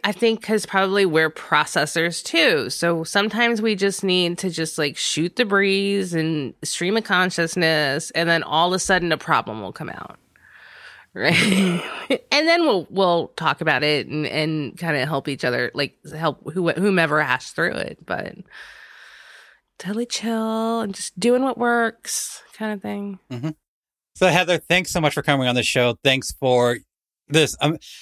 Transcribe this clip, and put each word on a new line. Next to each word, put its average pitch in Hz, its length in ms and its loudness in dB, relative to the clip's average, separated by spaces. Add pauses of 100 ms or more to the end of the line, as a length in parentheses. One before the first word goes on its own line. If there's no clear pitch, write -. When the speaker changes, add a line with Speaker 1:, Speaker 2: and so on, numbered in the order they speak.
Speaker 1:
I 202 80 0
think 226 300 0
'cause 214 240 -2
probably 196 400 2
we're 160 240 2
processors 151 920 0
too. 214 460 2
So 170 360 0
sometimes 214 580 0
we 220 120 2
just 196 300 0
need 180 340 2
to 190 120 -2
just, 160 280 -4
like, 147 200 0
shoot - 380 -2
the 240 100 2
breeze 196 680 0
and 160 400 -2 (100)
stream 185 360 -2
of 220 60 -2
consciousness, 165 1080 0
and 165 160 0
then 165 140 2
all 165 260 2
of 180 60 0
a 185 40 -2
sudden 175 340 0
a 156 60 0
problem 113 440 -2
will 95 100 -8
come - 180 -12
out. - 280 -14 (960)
Right. 175 760 2
<laughs> - 40 -12 (400)
And 302 160 2
then 339 160 2
we'll, 208 260 0
we'll 175 460 2
talk 151 240 -2
about 151 240 2
it 147 240 0
and, 151 180 -4
and 151 520 -2
kinda 151 280 -2
help 151 220 -2
each 139 160 -4
other, 123 300 0
like, - 220 -4 (200)
help 156 240 -2 (120)
who-, 170 200 0
whomever 165 500 2
has 131 280 -2
through - 240 -2
it, - 320 -8
but - 280 -6 (1400)
totally 214 280 -4
chill 226 760 -2
and 202 140 -6
just - 240 -10
doing 240 240 4
what 269 160 -2
works - 840 -2 (120)
kind 214 180 -6
of 196 100 -8
thing. 202 360 -8 (120)
Speaker 2:
Mm-hmm. 131 200 -6 (640)
So 185 140 2
Heather, 170 300 2
thanks 180 320 0
so 180 100 -2
much 151 140 2
for 143 80 -2
coming 135 260 2
on 123 60 2
the 123 80 2
show. 120 420 2
Thanks 131 280 2
for 123 460 2 (500)
this, 151 320 2
um, 156 180 0 (240)